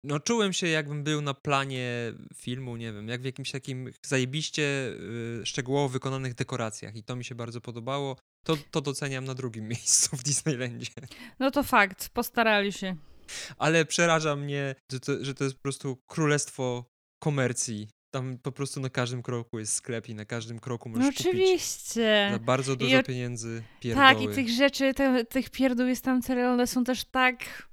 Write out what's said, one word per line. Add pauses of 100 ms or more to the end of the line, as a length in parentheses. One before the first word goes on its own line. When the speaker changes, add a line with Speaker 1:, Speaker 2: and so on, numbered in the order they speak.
Speaker 1:
no,
czułem
się,
jakbym
był
na
planie (480)
filmu,
nie
wiem,
jak
w
jakimś
takim (140)
zajebiście, (760)
y,
szczegółowo
wykonanych
dekoracjach
i
to
mi
się
bardzo
podobało. (300)
To, (140)
to
doceniam
na
drugim
<laughs>
miejscu
w
Disneylandzie. (480)
Speaker 2:
No
to
fakt,
postarali
się. (600)
Speaker 1:
Ale
przeraża
mnie, (160)
że
to,
że
to
jest
po
prostu (120)
królestwo (380)
komercji. (260)
Tam
po
prostu
na
każdym
kroku
jest
sklep
i
na
każdym
kroku
możesz
Speaker 2:
No
Speaker 1:
kupić
Speaker 2:
oczywiście.
Speaker 1:
za
bardzo
Speaker 2:
I
Speaker 1:
dużo
Speaker 2:
o-,
Speaker 1:
pieniędzy (320)
Speaker 2:
tak,
i
Speaker 1:
pierdoły.
Speaker 2:
tych
rzeczy,
te-,
tych
pierdół
jest
tam
tyle,
one
są
też
tak